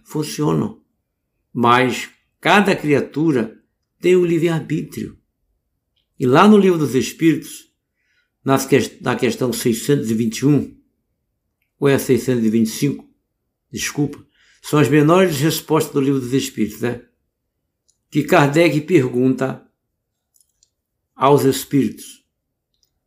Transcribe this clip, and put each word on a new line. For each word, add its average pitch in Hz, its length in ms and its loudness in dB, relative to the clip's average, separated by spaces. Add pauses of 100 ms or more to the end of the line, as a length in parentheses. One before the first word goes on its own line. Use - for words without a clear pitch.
funcionam. 151 800 -6 (680)
Mas 123 580 0 (300)
cada 190 340 2
criatura 139 880 -2 (380)
tem 180 160 2
o 180 80 2
livre-arbítrio. 160 920 -4 (1040)
E 135 80 -2
lá 160 220 6
no 214 100 8
Livro 185 180 4
dos 131 200 -2
Espíritos, - 760 -2 (720)
nas 135 220 0
ques-, - 340 0
na 123 140 -4
questão 120 380 -2
seiscentos 113 580 -2
e 113 40 -2
vinte 113 240 -4
e 131 80 -2
um, 143 300 0 (1040)
ou 143 100 0
é 139 80 4
seiscentos 127 480 -2
e 110 60 2
vinte 110 160 0
e - 40 -8
cinco, - 380 -6 (640)
desculpa, - 560 -8 (340)
são 151 200 -2
as 127 80 2
menores 151 500 2
respostas 151 560 -2
do 143 60 0
Livro 135 200 0
dos 120 120 -8
Espíritos, 120 480 -4
né? 120 260 -8 (1040)
Que 147 140 -2
Kardec 160 560 2
pergunta 131 840 -2 (1500)
aos 135 300 2
espíritos. - 800 -4 (840)